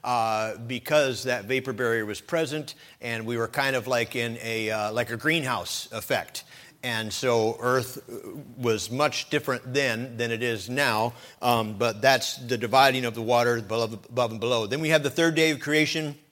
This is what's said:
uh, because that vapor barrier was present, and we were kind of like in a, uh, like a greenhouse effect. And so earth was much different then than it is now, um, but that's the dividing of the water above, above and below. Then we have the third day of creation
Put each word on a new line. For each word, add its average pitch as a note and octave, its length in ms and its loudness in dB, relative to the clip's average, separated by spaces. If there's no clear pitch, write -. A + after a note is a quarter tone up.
uh, A2+ 540 0
because B2 640 0
that B2 220 -2
vapor C3 280 -2
barrier A2+ 320 0
was G#2 160 -6
present, D3+ 540 -4
and A#2 240 -6
we A#2+ 100 -2
were A2+ 120 0
kind C3+ 280 0
of A#2 120 -2
like A#2 280 0
in A#2 280 -2
a, A2+ 260 -2
uh, G#2+ 240 -2
like A#2 160 -2
a A#2 80 -6
greenhouse C3 720 -2
effect. G#2+ 520 -4
And A2+ 280 -2
so A2+ 500 2
earth B2 460 0
was A2 340 0
much C#3 400 0
different B2+ 420 -2
then B2 440 -2
than A#2+ 120 -2
it A#2 140 -2
is A2 260 -2
now, A#2+ 440 2
um, A2 380 2
but A2+ 200 0
that's C3 360 4
the B2 240 -4
dividing B2+ 460 4
of A2+ 100 -2
the A#2 80 -6
water A#2+ 340 4
above, A2 360 -2
above A#2 220 0
and A2 100 -8
below. A2+ 280 0
Then C3+ 140 -2
we D#3 80 -2
have D#3 120 6
the C#3 80 0
third E3 240 2
day D#3+ 160 4
of C#3+ 100 -2
creation D3+ 560 0